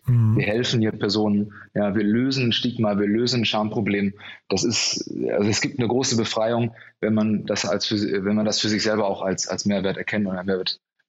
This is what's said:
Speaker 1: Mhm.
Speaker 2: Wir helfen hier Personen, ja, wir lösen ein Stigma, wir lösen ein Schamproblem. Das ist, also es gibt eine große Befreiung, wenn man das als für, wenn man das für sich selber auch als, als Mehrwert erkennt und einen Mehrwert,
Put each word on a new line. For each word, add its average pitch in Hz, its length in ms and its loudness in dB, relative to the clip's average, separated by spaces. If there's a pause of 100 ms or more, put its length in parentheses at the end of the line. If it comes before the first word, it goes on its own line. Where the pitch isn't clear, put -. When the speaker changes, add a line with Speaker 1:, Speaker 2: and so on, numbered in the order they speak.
Speaker 1:
Mhm. 117 320 4
Speaker 2:
Wir 135 80 2
helfen 120 360 2
hier 110 100 2
Personen, 104 600 2 (220)
ja, 104 220 0
wir 107 80 2
lösen 123 460 2
ein - 40 2
Stigma, 110 460 0
wir 104 80 2
lösen 120 340 2
ein 107 40 0
Schamproblem. 101 680 0 (360)
Das 92 140 0
ist, - 480 -2 (240)
also 104 140 2
es 107 120 0
gibt 147 180 -4
eine 120 80 0
große 123 280 0
Befreiung, 117 600 0 (260)
wenn 110 140 2
man 107 320 0
das 104 180 -2
als - 220 -2
für, 104 360 0
wenn 104 120 0
man 107 100 2
das 107 160 0
für 107 80 0
sich 104 140 0
selber 107 240 2
auch 98 160 -2
als, 92 240 -2
als 92 180 -6
Mehrwert 98 320 0
erkennt 101 300 -2
und 92 100 -4
einen 90 80 -8
Mehrwert, 95 340 -2 (300)